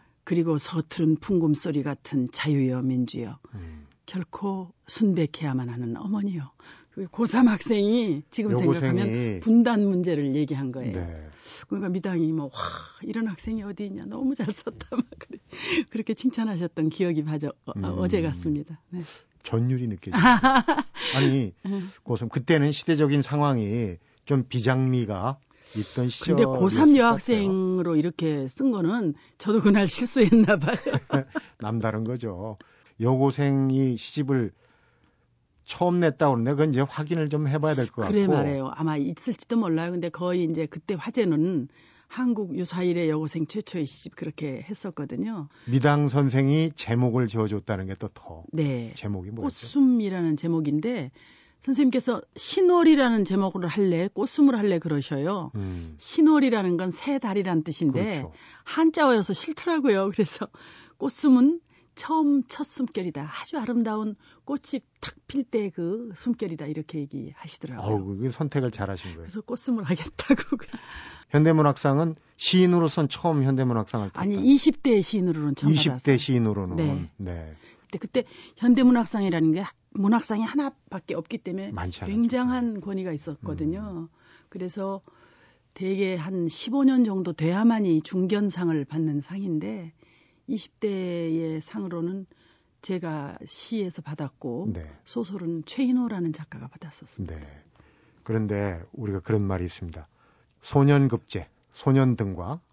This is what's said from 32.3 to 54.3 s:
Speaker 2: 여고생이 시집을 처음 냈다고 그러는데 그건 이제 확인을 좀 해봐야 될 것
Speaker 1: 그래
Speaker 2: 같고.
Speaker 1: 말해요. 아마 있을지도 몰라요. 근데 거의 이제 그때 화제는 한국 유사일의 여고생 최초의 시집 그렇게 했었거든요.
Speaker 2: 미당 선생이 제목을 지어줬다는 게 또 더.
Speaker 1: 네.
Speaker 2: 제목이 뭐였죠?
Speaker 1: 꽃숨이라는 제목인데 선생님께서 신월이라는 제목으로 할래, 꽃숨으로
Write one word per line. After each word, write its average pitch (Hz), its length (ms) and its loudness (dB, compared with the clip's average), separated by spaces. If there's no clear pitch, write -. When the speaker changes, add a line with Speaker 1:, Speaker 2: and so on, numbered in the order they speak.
Speaker 2:
여고생이 135 960 2
시집을 131 560 -2
처음 175 340 0
냈다고 151 340 2
그러는데 117 180 0
그건 147 200 2
이제 131 100 2
확인을 151 480 -2
좀 151 180 -2
해봐야 151 280 0
될 131 160 0
것 113 160 -4
Speaker 1:
그래 202 140 2
Speaker 2:
같고. 180 120 4
Speaker 1:
말해요. 139 400 0
아마 156 240 -2
있을지도 156 580 -6
몰라요. 170 360 0
근데 170 180 -4
거의 180 360 -2
이제 160 200 -2
그때 165 300 -8
화제는 170 720 0
한국 214 500 -2
유사일의 175 500 0
여고생 156 380 -2
최초의 185 400 -6
시집 - 300 -16
그렇게 143 520 -8
했었거든요. 175 800 -8
Speaker 2:
미당 147 400 4
선생이 139 680 2
제목을 120 520 0
지어줬다는 104 580 -2
게 95 140 -8
또 107 160 -8
더. 82 360 -18
Speaker 1:
네. 131 440 -4
Speaker 2:
제목이 101 340 -8
뭐였죠? 113 140 -10
Speaker 1:
꽃숨이라는 208 920 2
제목인데 151 720 -2
선생님께서 254 640 0
신월이라는 311 880 4
제목으로 190 420 0
할래, 180 440 2
꽃숨으로 269 460 4